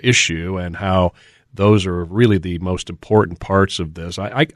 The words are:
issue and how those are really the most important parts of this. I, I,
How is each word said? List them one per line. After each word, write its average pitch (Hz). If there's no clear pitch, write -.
issue 92
and 87
how 92
those 101
are 87
really 104
the 87
most 92
important 90
parts 95
of 80
this. 85
I, 104
I, 160